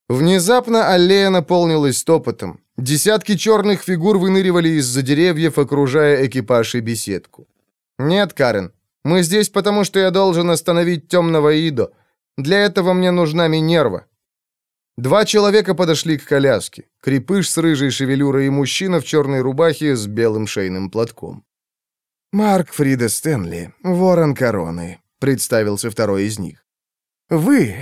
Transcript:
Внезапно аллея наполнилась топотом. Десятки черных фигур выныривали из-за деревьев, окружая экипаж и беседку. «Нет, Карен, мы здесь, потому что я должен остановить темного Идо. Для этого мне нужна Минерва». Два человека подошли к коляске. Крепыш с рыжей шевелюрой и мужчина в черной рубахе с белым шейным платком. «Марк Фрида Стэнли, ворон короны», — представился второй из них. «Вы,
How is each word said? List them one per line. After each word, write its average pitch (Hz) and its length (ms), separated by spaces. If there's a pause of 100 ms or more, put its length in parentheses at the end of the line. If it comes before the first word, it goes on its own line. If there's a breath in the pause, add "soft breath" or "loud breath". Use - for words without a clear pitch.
Внезапно 190 840
аллея 190 380
наполнилась 165 720
топотом. 123 580 (160)
Десятки 160 600
черных 208 460
фигур 185 340
выныривали 175 520
из-за 135 320
деревьев, 156 580
окружая 139 680
экипаж 117 500
и 120 40
беседку. 107 680 (520)
«Нет, 175 340
Карен, 104 380 (320)
мы 175 180
здесь, 202 280
потому 202 340
что 196 160
я 190 120
должен 175 380
остановить 170 580
темного 165 440
Идо. 156 400 (480)
Для 165 200
этого 190 340
мне 180 180
нужна 170 380
Минерва». 156 560 (920)
Два 156 280
человека 202 500
подошли 160 420
к - 60
коляске. 135 640 (160)
Крепыш 139 480
с - 80
рыжей 151 320
шевелюрой 135 580
и - 20
мужчина 143 520
в - 20
черной 139 380
рубахе 143 540
с 107 120
белым 107 400
шейным 95 420
платком. 110 540 (880)
«Марк 196 400
Фрида 131 380
Стэнли, 87 640 (100)
ворон 175 520
короны», — 87 640 (200)
представился 113 720
второй 101 320
из 107 160
них. 80 260 (640)
«Вы, 165 520